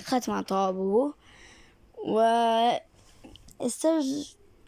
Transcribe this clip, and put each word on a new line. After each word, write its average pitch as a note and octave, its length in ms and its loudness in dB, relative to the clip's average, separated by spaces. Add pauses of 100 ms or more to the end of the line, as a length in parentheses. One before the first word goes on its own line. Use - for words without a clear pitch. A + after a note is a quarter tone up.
خەتمان G#3+ 420 -2
تەواو F#3+ 280 0
بوو. G3 280 2 (1080)
و - 20 0 (1500)
ئێستاش D#4 420 0 (640)